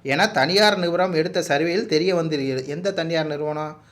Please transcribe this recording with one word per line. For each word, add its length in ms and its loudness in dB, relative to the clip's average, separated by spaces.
ஏன்னா, 280 0
தனியார் 460 4
நிறுவனம் 360 0
எடுத்த 280 0
சர்வேயில் 440 0
தெரிய 300 2
வந்திருக்கிறது. 520 -2
எந்த 260 -4
தனியார் 340 -2
நிறுவனம்? 640 -6